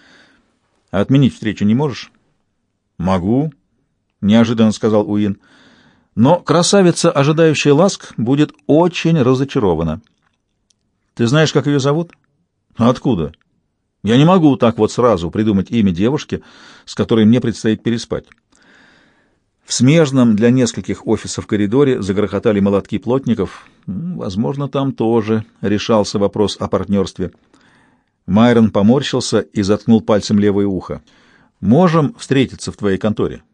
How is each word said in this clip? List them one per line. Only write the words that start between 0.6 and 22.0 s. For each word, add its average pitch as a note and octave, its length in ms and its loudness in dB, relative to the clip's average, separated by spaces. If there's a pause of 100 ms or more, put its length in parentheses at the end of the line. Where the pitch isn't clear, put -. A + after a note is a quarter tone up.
"А F2+ 100 -2
отменить C3 340 2
встречу G2+ 300 -6
не G#2+ 100 2
можешь?" C3+ 380 -6 (840)
"Могу", F#2+ 540 -2 (680)
неожиданно A2+ 520 2
сказал G#2+ 380 0
Уин. G#2 280 -2 (760)
"Но C#3 260 2
красавица, F3 680 2
ожидающая D3+ 640 2
ласк, F3+ 440 0
будет C#3+ 360 0 (140)
очень D#3+ 540 2
разочарована". A2 840 -2 (1120)
"Ты A#2 120 -2
знаешь, D3 260 0
как C#3 140 0
ее C#3+ 120 0
зовут?" D3 340 -4 (640)
"Откуда?" G2 560 -2 (720)
"Я A2+ 160 0
не D3+ 60 6
могу D#3+ 320 4
так A2+ 220 0
вот G#2+ 140 0
сразу G2 380 0
придумать G2+ 400 -2
имя G2+ 220 0
девушки, A2+ 500 -4 (420)
с - 100 -18
которой A2 300 0
мне A#2+ 160 4
предстоит A2 420 -4
переспать". - 440 -6 (1400)
В - 80 -12
смежном C3 640 2
для A#2 140 2
нескольких A#2 560 -2
офисов G2+ 400 -4
коридоре A2+ 560 0